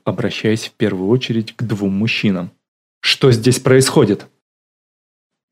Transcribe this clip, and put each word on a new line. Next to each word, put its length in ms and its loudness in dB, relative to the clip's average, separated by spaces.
обращаясь 600 -2
в 60 -16
первую 360 -2
очередь 480 -2
к 60 -6
двум 300 -2
мужчинам. 580 -2
«Что 320 2
здесь 280 2
происходит?» 680 2